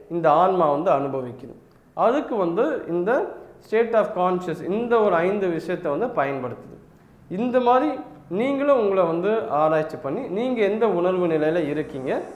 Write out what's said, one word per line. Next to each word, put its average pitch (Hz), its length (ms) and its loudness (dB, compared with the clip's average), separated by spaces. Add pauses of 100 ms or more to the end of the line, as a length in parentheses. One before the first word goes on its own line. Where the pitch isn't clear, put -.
(100)
இந்த 165 200 2
ஆன்மா 175 400 4
வந்து 156 200 0
அனுபவிக்குது. 135 640 -4 (400)
அதுக்கு 247 420 0
வந்து 208 520 0
இந்த 185 460 0 (240)
state 226 360 0
of 208 120 4
conscious 180 640 -2
இந்த 233 300 2
ஒரு 208 140 4
ஐந்து 190 340 0
விஷயத்தை 165 440 -4
வந்து 185 140 -2
பயன்படுத்துது. 143 680 -4 (520)
இந்த 240 320 0
மாதிரி 254 320 4 (360)
நீங்களும் 269 500 2
உங்களை 196 240 2
வந்து 180 460 0
ஆராய்ச்சி 156 480 2
பண்ணி 156 240 -6
நீங்க 233 420 -2
எந்த 214 260 2
உணர்வு 180 380 0
நிலையில 156 420 0
இருக்கீங்க, 147 540 -4 (140)